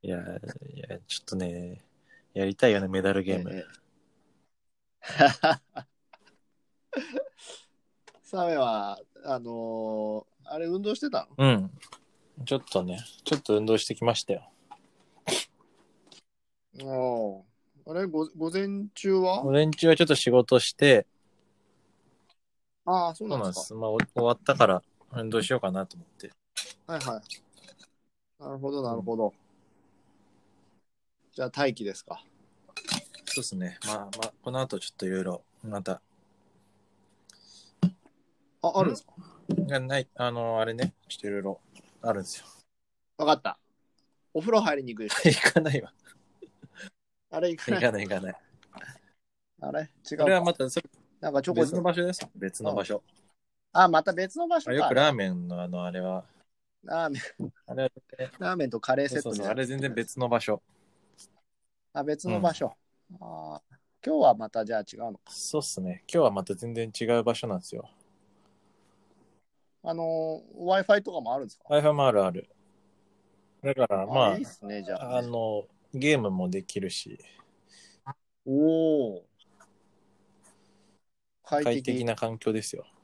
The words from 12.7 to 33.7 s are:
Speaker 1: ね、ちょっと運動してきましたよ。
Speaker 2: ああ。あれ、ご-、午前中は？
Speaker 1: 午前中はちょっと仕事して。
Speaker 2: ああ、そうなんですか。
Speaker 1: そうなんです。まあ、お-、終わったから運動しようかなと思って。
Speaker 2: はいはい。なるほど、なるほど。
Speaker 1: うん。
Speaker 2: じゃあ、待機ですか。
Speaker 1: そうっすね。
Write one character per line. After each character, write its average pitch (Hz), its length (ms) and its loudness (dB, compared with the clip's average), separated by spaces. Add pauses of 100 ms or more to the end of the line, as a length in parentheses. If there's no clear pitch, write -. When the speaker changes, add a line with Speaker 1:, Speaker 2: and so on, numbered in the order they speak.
Speaker 1:
ね、 90 160 -6 (260)
ち 160 100 0
ょ - 20 -2
っ 131 60 -8
と 107 140 2
運 107 100 2
動 110 120 4
し - 80 -2
て 110 80 -6
き - 80 -8
ま 117 120 2
し - 100 -6
た - 80 -4
よ。 - 180 -6 (2250)
Speaker 2:
あ 135 40 -14 (1000)
あ。 156 40 -14
あ 160 40 -8
れ、 190 120 -2
ご-、 156 200 0 (100)
午 160 140 -4
前 196 440 -4
中 196 240 2
は？ 185 240 2
Speaker 1:
午 135 100 2
前 151 180 6
中 165 180 4
は 160 60 12
ち 151 60 4
ょ 170 40 10
っ - 40 4
と 151 80 6
仕 - 140 2
事 123 280 8
し - 140 2
て。 131 340 8 (1800)
Speaker 2:
あ 175 260 2
あ、 165 40 -12
そ 214 120 -10
う - 20 -8
な 147 80 0
ん - 80 0
で 92 80 -2
す - 20 -8
か。 95 120 -4
Speaker 1:
そ 110 100 -12
う 110 40 -8
な 110 80 -2
ん 110 100 0
で 123 80 0
す。 - 80 -20
ま - 20 -2
あ、 120 80 2
お-、 - 0 -
終 - 0 -
わ 120 80 4
っ - 100 0
た 135 140 2
か 120 100 8
ら 95 160 4 (300)
運 113 180 -6
動 113 120 4
し 92 80 -4
よ 127 80 2
う - 20 0
か 95 100 0
な 92 160 -4
と - 100 -20
思 85 80 -20
っ - 40 -20 (100)
て。 - 140 -18 (560)
Speaker 2:
は 165 80 -6
い - 20 -4
は 127 200 -6
い。 - 1200 -20
な 139 80 -12
る 135 80 -10
ほ 139 140 -6
ど、 143 100 -4
な 117 140 -2
る 104 60 -6
ほ 113 140 -4
ど。 110 120 2
Speaker 1:
う - 20 0
ん。 - 40 -20 (2000)
Speaker 2:
じ - 100 -12
ゃ 127 40 -4
あ、 120 80 -8
待 135 200 0
機 107 100 -10
で 98 100 -6
す - 100 -16
か。 - 200 -14 (1040)
Speaker 1:
そ - 140 -6
う - 20 -8
っ - 20 -8
す - 120 -8
ね。 90 300 -8